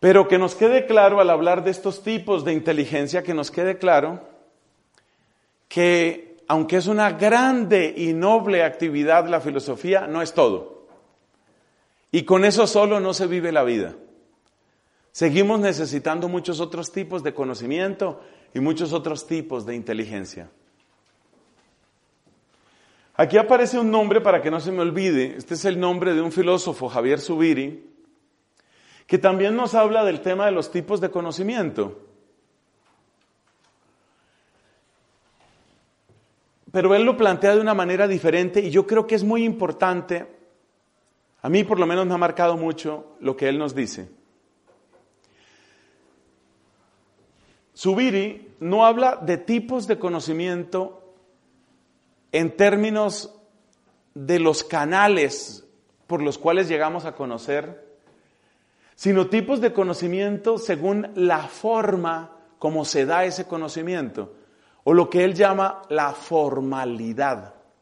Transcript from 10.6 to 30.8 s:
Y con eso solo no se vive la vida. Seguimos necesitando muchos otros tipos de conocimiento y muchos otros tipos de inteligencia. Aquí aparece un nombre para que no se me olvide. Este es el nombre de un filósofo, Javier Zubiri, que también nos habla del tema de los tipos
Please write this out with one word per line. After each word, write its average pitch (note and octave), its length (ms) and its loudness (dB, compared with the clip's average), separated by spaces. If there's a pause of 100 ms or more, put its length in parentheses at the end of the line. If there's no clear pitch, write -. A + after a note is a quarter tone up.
Y E3 100 2
con F#3 220 4
eso G#3 240 4
solo G#3 320 2
no F#3+ 140 -2
se F#3 120 -2
vive F3 240 -2
la D3+ 140 2
vida. G#2 320 -2 (1120)
Seguimos G3 480 2
necesitando D#3+ 720 -2
muchos F3 320 -6
otros E3 320 -8
tipos F3+ 320 -8
de D3 100 -4
conocimiento C#3+ 840 -6 (340)
y B2+ 60 -4
muchos D#3 320 -2
otros D#3 340 -6
tipos D3 400 -6
de A#2+ 80 -8
inteligencia. G#2+ 760 -10 (2750)
Aquí E3 220 4
aparece A#3+ 420 4
un A3+ 100 2
nombre G#3+ 300 2
para F#3 200 4
que D#3 120 -4
no D#3+ 80 -4
se D#3 100 -8
me F#3 120 -2
olvide. E3 540 0
Este - 180 -10
es D3+ 100 -10
el F#3 160 -2
nombre F3+ 340 0
de D#3 60 2
un E3 100 -2
filósofo, E3+ 580 -2
Javier B2+ 300 0
Zubiri, D#3 800 -2 (1080)
que F#3 120 0
también F#3+ 360 2
nos A#3 200 -2
habla A3 300 4
del E3+ 160 0
tema F#3+ 260 -2
de G#3 60 2
los E3+ 180 -4
tipos F3+ 300 -4